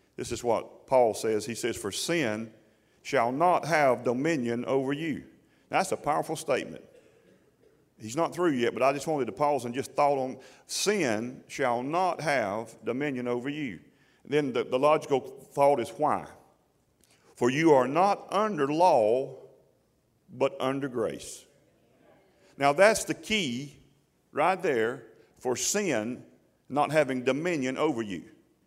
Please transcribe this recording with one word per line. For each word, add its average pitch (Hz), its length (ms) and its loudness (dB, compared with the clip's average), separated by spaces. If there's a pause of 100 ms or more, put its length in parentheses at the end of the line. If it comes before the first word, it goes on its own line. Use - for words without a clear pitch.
(160)
this - 160 -8
is 113 120 -8
what 110 440 -4
Paul 123 260 4
says. 107 320 -2
He 120 80 -8
says, 117 240 -4
"For 101 140 -6
sin 117 600 -2 (520)
shall 123 280 0
not 160 340 2
have 139 380 4
dominion 123 600 -2
over 135 260 -2
you." 147 340 -6 (440)
Now, - 100 -2
that's 190 120 -2
a 110 60 -4
powerful 156 380 -4
statement. 90 480 -4 (1160)
He's 113 180 -10
not 156 160 -2
through 170 180 0
yet, 120 220 0
but 113 100 -2
I 135 80 4
just 143 160 -4
wanted 147 180 -2
to 107 60 -8
pause 139 340 -2
and 120 80 -8
just 123 200 -8
thought 143 240 2
on, 131 220 -6 (280)
"Sin 131 800 -2
shall 123 360 -2
not 165 380 -2
have 117 600 -2
dominion 123 440 -4
over 123 220 -2
you." 143 300 -8 (460)
Then 143 260 0
the, 117 120 0
the 127 160 0
logical 143 420 2 (320)
thought 139 260 4
is, 117 120 -4
why? 107 360 -2 (1080)
"For - 140 2
you 156 240 6
are 127 140 6
not 180 440 2
under 190 360 0
law, 143 680 4 (920)
but 135 300 -2
under 135 280 -2
grace." 107 580 -6 (1120)
Now, 143 160 4
that's 196 320 6
the 160 80 -2
key 143 640 -4 (540)
right 180 300 0
there 131 420 0 (360)
for 123 160 -2
sin 127 680 -2 (460)
not 139 220 0
having 131 320 2
dominion 135 540 -2
over 147 240 0
you. 95 220 -8 (440)